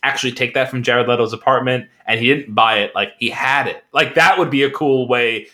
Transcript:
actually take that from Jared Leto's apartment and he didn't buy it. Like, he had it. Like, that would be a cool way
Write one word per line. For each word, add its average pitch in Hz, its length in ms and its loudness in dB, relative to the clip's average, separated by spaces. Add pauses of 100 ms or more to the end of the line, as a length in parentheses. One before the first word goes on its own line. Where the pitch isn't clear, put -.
actually 131 300 -2
take 120 200 -4
that 131 160 0
from 123 140 -6
Jared 120 240 2
Leto's 117 260 0
apartment 127 540 0 (180)
and 113 140 0
he 120 80 0
didn't 139 260 0
buy 110 260 2
it. 104 140 -2
Like, 101 240 -2
he 117 120 -4
had 131 380 -2
it. - 160 -10 (100)
Like, 151 220 0
that 185 220 4
would 160 140 0
be 139 100 2
a 139 80 2
cool 135 380 0
way 117 460 0